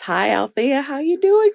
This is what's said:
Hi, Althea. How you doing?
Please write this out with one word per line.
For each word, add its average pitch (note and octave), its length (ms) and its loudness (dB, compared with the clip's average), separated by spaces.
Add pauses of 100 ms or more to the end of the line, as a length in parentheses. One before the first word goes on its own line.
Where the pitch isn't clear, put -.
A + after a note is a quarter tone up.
Hi, F#3+ 320 -2
Althea. A3+ 480 -2
How C#4 180 -8
you E4 200 -2
doing? G#4 360 4